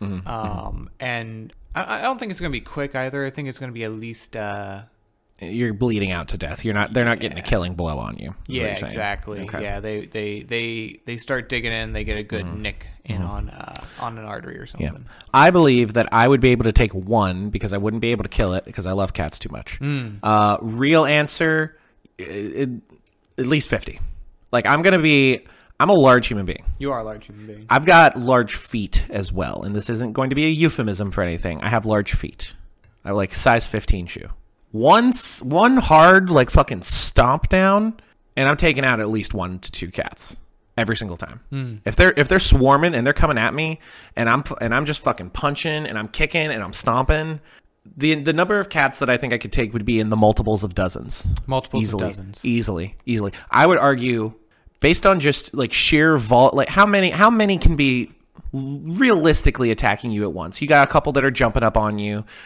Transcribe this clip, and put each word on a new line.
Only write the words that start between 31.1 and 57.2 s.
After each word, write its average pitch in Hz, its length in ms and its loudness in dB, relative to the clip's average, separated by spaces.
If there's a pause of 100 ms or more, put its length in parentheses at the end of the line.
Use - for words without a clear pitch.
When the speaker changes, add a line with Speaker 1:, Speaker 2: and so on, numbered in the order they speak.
Speaker 1:
for 98 120 -2
anything. 85 380 -6
I 104 100 -4
have 113 160 0
large 107 280 -2
feet. - 400 -6 (500)
I - 40 -12
have, 101 80 -2
like, 95 180 -2
size 117 320 2
fifteen 98 400 0
shoe. - 220 -14 (420)
One 170 380 4
s-, - 340 0
one 190 360 4
hard, 180 520 8
like, 135 200 4
fucking 120 320 4
stomp - 640 2
down, 202 460 2 (420)
and 135 120 2
I'm 143 80 2
taking 139 280 0
out 123 160 2
at 107 80 -2
least 110 260 -4
one 92 240 -6
to - 140 -12
two 87 180 -10
cats - 460 -10 (400)
every 113 200 0
single 92 200 -8
time. - 240 -16 (120)
Speaker 2:
Mm. 127 320 -10
Speaker 1:
If 110 120 -4
they're, 180 200 6
if 143 120 2
they're 185 100 4
swarming 139 560 4
and 117 100 -2
they're 139 80 2
coming 147 260 2
at 113 160 0
me, 160 260 -4 (340)
and 117 160 -2
I'm 127 160 2
f-, - 140 -12
and 117 120 -2
I'm 135 120 0
just 151 180 -6
fucking 90 280 -4
punching 151 560 -4
and 107 120 -8
I'm 107 80 -8
kicking 156 460 -2
and 110 100 -6
I'm 95 100 -10
stomping, 151 680 -2 (560)
the, 151 180 2
the 151 180 -2
number 185 280 0
of 196 80 -6
cats 139 320 0
that 127 100 0
I 151 60 2
think 127 160 -4
I 120 60 -2
could 104 140 -10
take 113 200 0
would 113 120 -4
be 113 140 2
in 107 120 0
the 107 60 0
multiples 107 460 2
of 95 140 -6
dozens. - 500 -6 (220)
Speaker 2:
Multiples 127 340 -4
Speaker 1:
Easily. 107 220 -4
Speaker 2:
of 104 60 -4
dozens. 98 340 -14
Speaker 1:
Easily, 107 520 -4 (100)
easily. 107 260 -2 (180)
I 143 160 4
would 180 120 4
argue, 120 560 0 (460)
based 165 260 2
on 190 140 4
just, 143 340 -2
like, 127 180 -4
sheer 156 460 4
vol-, 120 340 6
like, 135 160 0
how 196 180 4
many, 196 240 2
how 208 200 4